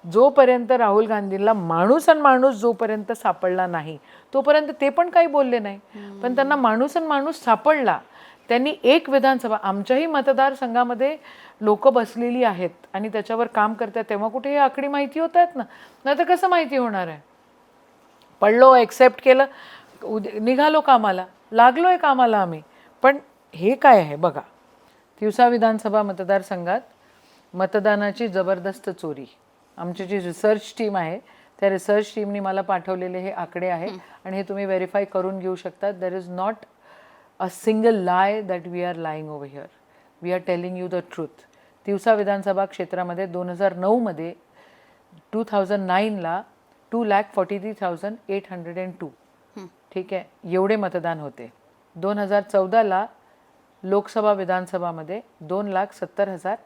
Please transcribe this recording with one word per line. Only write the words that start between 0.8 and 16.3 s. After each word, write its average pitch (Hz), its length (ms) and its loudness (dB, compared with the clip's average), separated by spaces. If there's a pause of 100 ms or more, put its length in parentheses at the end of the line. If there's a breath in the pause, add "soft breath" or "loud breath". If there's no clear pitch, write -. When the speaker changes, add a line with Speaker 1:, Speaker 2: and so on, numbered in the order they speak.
Speaker 1:
गांधींना 202 480 0
माणूस 196 560 2
आणि 311 120 6
माणूस 262 340 6
जोपर्यंत 214 560 -2
सापडला 185 560 -2
नाही, 156 300 -8 (360 soft breath)
तोपर्यंत 294 340 2 (140)
ते 277 80 2
पण 349 200 0
काही 339 180 4
बोलले 269 320 2
नाही. 202 200 -8 (160)
Speaker 2:
हम्म. 202 240 -16
Speaker 1:
पण 247 160 -4
त्यांना 277 200 2
माणूस 254 420 2
आणि 320 100 -2
माणूस 294 360 -2
सापडला. 233 560 2 (500 loud breath)
त्यांनी 254 340 0
एक 285 260 4
विधानसभा, 262 540 2
आमच्याही 202 420 -2
मतदारसंघामध्ये 262 1120 0 (440 loud breath)
लोकं 214 320 6
बसलेली 240 500 0
आहेत 180 260 0 (240)
आणि 208 160 -6
त्याच्यावर 226 380 -2
काम 214 260 0
करतात, 220 360 -6
तेव्हा 214 200 -4
कुठे 254 200 -6
ही 285 60 -2
आकडी 277 320 2
माहिती 285 320 -4
होत 330 180 0
आहेत 349 180 4
ना, 240 80 -6 (420 loud breath)
नाही 277 120 0
तर 339 60 0
कसं 359 240 2